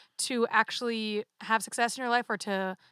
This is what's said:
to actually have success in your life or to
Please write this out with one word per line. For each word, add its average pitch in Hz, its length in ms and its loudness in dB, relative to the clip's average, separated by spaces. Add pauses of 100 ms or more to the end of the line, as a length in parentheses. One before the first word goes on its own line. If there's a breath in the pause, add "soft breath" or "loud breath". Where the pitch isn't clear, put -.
(160 soft breath)
to 233 320 0
actually 220 760 0 (160)
have 220 220 0
success 233 340 -2
in 262 60 -6
your 240 80 0
life 233 180 2
or 214 80 -2
to 190 400 -2 (160 soft breath)